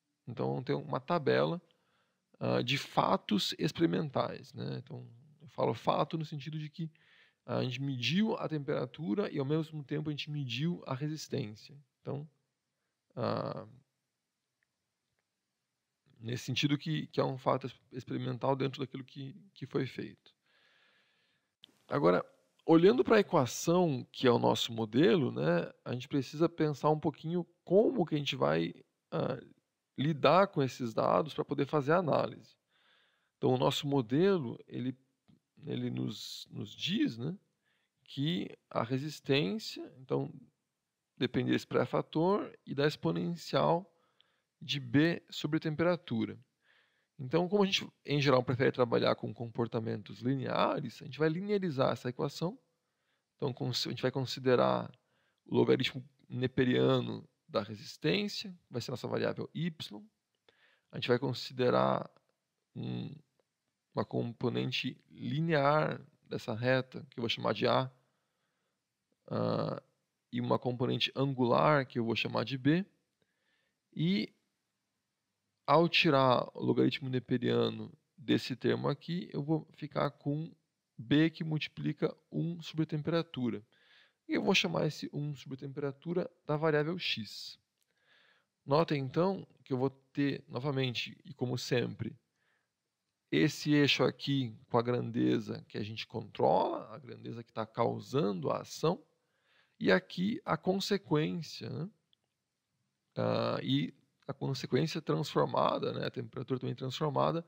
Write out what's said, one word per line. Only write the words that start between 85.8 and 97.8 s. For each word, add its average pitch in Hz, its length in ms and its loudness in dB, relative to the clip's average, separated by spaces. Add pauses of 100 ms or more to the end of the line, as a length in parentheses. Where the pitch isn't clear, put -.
da 151 120 0
variável 156 420 2
x. - 580 -6 (1080)
Notem, 147 360 4
então, 170 460 -2 (160)
que - 80 -8
eu 131 60 0
vou 135 120 2
ter, 139 580 -4
novamente, 131 760 -4
e - 100 -16
como 127 240 -4
sempre, 117 580 -2 (1160)
esse 151 400 2
eixo 143 320 4
aqui 135 520 0 (140)
com 123 80 2
a 117 60 4
grandeza 120 840 0
que - 100 -12
a 117 60 -4
gente 110 220 -8
controla, 120 880 0
a 113 40 -12
grandeza 117 460 -14
que - 100 -20
tá 113 120 -6
causando 123 840 -2